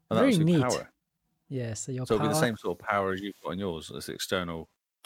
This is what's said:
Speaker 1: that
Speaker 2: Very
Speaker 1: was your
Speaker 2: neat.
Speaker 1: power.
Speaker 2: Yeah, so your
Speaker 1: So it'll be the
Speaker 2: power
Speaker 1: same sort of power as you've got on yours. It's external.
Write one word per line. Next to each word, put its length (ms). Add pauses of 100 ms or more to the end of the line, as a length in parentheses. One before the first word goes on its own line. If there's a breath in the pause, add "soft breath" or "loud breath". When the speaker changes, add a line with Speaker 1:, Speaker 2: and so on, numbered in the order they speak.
(100)
Speaker 1:
that 60
Speaker 2:
Very 120
Speaker 1:
was 100
your 80
Speaker 2:
neat. 160
Speaker 1:
power. 280 (580)
Speaker 2:
Yeah, 260
so 180
your 140
Speaker 1:
So 80
it'll 120
be 20
the 60
Speaker 2:
power 80
Speaker 1:
same 140
sort 240
of 60
power 260
as 80
you've 220
got 100
on 60
yours. 360
It's 140
external. 600 (380)